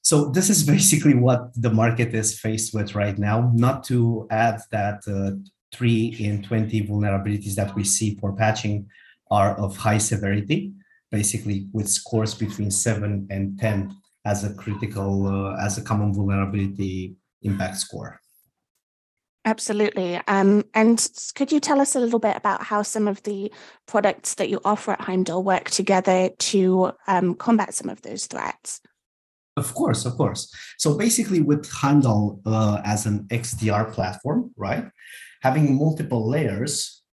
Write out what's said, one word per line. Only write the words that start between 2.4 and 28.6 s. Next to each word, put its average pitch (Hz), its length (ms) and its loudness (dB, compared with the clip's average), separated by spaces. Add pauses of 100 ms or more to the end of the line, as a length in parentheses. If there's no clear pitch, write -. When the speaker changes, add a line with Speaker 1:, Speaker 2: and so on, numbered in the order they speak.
Speaker 1:
with 104 220 -4
right 101 240 -2
now. 113 340 2
Not 127 320 2
to 117 460 0
add 110 300 2 (100)
that, 101 360 -2
uh, 98 300 -2 (360)
three 117 460 0
in 104 240 -2
twenty 110 380 0
vulnerabilities 104 760 -2
that 98 200 -2
we 104 80 -2
see 101 320 0
for 98 180 -6
patching 104 560 -2 (420)
are 101 260 2
of 98 200 -4
high 107 200 2
severity, 104 760 -2 (360)
basically 104 640 -2
with 107 160 -2
scores - 460 -2
between 101 340 -4
seven 104 600 -2
and 98 280 -4
ten 101 380 -2 (300)
as 101 180 -2
a 104 100 -4
critical, 98 760 -4
uh, 98 380 -2
as 104 120 -4
a - 40 -8
common 104 320 0
vulnerability 98 1000 -2 (260)
impact 95 360 -4
score. - 420 -10 (1200)
Speaker 2:
Absolutely. 208 840 0
Um, 196 360 4 (120)
and 220 240 6
s-, - 320 -6
could - 200 -2
you 302 80 4
tell 277 220 2
us 277 140 2
a 269 40 0
little 233 200 2
bit 214 180 0
about - 240 -2
how 208 220 -2
some 214 240 -2
of 202 160 -4
the 208 280 -6 (360)
products - 480 0
that 190 140 -4
you 208 140 -2
offer 208 280 0
at - 100 -4
Heimdall 185 420 0
work 190 280 0
together 185 580 2 (220)
to, 185 400 4 (160)
um, 180 280 2
combat 220 380 2
some - 160 -6
of - 140 -14
those - 240 -10
threats? - 540 -10 (760)